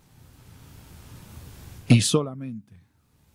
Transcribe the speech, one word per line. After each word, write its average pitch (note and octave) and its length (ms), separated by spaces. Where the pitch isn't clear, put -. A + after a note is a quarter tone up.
Y A#2+ 140
solamente C3 720